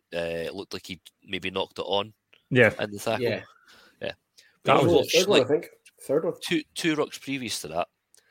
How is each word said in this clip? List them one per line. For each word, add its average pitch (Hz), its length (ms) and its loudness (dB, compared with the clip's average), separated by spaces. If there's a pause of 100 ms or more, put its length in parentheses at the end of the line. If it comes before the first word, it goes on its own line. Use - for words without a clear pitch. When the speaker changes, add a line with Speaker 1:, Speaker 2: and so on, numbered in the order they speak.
(120)
Speaker 1:
that, 85 380 -4
uh, - 40 -8
looked 95 200 -10
like 92 120 -12
he 90 140 -12 (240)
maybe 92 260 -8
knocked 92 300 -6
it - 40 -6
on 101 300 -2 (380)
Speaker 2:
Yeah. 120 280 6
Speaker 1:
in 107 120 -4
the 104 80 -12
tackle. 117 240 -2
Speaker 3:
Yeah. 107 180 -2 (600)
Speaker 1:
Yeah. - 100 -6 (520)
Speaker 2:
That 135 120 4
Speaker 1:
But 139 80 6
Speaker 2:
was 131 80 4
Speaker 1:
you 165 60 6
watch, - 160 2
Speaker 3:
Third 180 140 4
one, 202 120 6
Speaker 1:
like, 131 80 2
Speaker 3:
I - 20 -8
think. 156 200 0 (320)
Third 151 240 0
one. 165 160 -2
Speaker 1:
two, 165 200 -2 (140)
two 156 200 0
rucks - 240 -4
previous 131 420 -6
to 76 80 -12
that, 82 180 -2 (440)